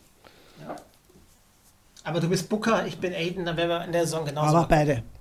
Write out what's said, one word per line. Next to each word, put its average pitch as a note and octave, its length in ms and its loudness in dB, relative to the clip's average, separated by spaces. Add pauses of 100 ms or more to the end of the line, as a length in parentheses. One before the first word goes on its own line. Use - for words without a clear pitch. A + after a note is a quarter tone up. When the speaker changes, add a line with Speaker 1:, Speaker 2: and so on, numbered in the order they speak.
(600)
Speaker 1:
Ja. D3+ 140 -12 (1300)
Aber E3 160 -4
du E3 100 2
bist F#3 200 0
Booker, G#3+ 360 2
ich F3+ 140 -8
bin F3+ 140 -2
Aiden, F3 320 -4
dann E3 120 -2
wären E3+ 120 2
wir E3+ 160 0
in F3 60 -8
der E3+ 140 2
Saison D#3 200 -2
genauso D3+ 240 0
Speaker 2:
Aber E3 120 6
Speaker 1:
weit. D#3+ 80 0
Speaker 2:
beide, D3 340 4 (180)